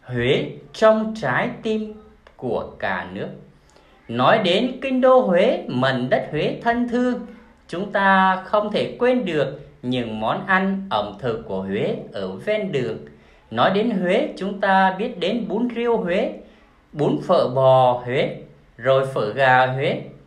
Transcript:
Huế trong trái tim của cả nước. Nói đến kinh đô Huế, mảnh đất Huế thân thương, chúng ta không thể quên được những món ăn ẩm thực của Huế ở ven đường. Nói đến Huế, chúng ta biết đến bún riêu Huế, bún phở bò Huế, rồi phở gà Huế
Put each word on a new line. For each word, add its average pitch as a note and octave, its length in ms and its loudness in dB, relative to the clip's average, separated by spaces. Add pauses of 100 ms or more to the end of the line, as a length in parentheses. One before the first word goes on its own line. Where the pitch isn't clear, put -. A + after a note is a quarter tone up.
Huế C3 440 0 (260)
trong A3 480 2
trái D3+ 280 -2 (140)
tim G#3+ 320 -4 (420)
của A2 420 -6
cả F#2 340 -4
nước. A2 160 -8 (800)
Nói C3+ 360 4
đến G#3+ 380 0
kinh C4 180 -2
đô B3+ 200 8
Huế, G#3 480 2
mảnh C3 420 0
đất - 200 0
Huế F3 320 -4
thân A#3+ 260 0
thương, B3 380 -2 (420)
chúng G3+ 240 -6
ta F#3+ 520 4
không G#3+ 280 0
thể C3+ 260 -2
quên A#3+ 260 2
được D3+ 360 -2 (220)
những A#2 380 -4
món C#3+ 260 -2
ăn F#3+ 440 0
ẩm G#2 280 -2
thực A2+ 300 -4
của F#2+ 140 -4
Huế A#2 340 -4 (160)
ở G2 160 -8
ven F#3+ 440 -4
đường. A#2+ 260 -4 (520)
Nói B2+ 200 2
đến G#3+ 200 0
Huế, G3 460 0
chúng G3 240 -6
ta F#3+ 380 2
biết A#3 200 -6
đến G#3+ 300 -2
bún A3+ 200 -2
riêu A#3 280 0
Huế, F#3 360 -2 (600)
bún D3 340 0
phở C#3+ 220 4
bò C3 560 4
Huế, C3+ 320 -2 (400)
rồi C3+ 300 2
phở A#2+ 260 -2
gà B2+ 340 4
Huế C3+ 360 -2 (240)